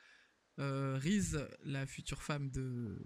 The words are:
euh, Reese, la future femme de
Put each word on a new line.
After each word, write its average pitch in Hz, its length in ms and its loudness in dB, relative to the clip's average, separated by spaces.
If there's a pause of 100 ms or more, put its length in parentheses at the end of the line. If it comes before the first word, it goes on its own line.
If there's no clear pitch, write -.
(600)
euh, 135 420 0
Reese, 160 460 4 (160)
la 139 200 -2
future - 380 -4
femme 143 260 0
de 123 580 -2